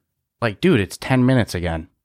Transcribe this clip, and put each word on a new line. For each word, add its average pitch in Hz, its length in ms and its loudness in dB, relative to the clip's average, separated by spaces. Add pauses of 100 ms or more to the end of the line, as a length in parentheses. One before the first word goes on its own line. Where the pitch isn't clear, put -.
(420)
like, 110 180 -4
dude, 165 200 4
it's - 180 -6
ten 127 260 0
minutes 127 300 2
again. 82 340 -4 (160)